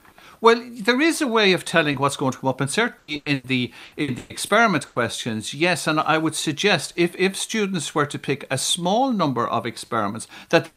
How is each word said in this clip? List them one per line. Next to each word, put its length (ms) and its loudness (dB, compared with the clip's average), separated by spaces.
Well, 220 6
there 280 0
is 200 2
a 60 0
way 260 4
of 120 0
telling 340 2
what's 180 0
going 140 0
to 80 -4
come 100 -4
up, 120 0
and 100 -2
certainly 560 -4
in 180 0
the, 280 0
in 180 -2
the 160 -10
experiment 640 2
questions, 600 -4
yes, 360 0
and 100 2
I 180 2
would 200 0
suggest 580 0
if, 220 0
if 180 0
students 580 -4
were 140 0
to 140 -8
pick 280 -4
a 80 -2
small 560 0
number 360 0
of 180 -2
experiments, 640 -4
that 140 6
they 120 -18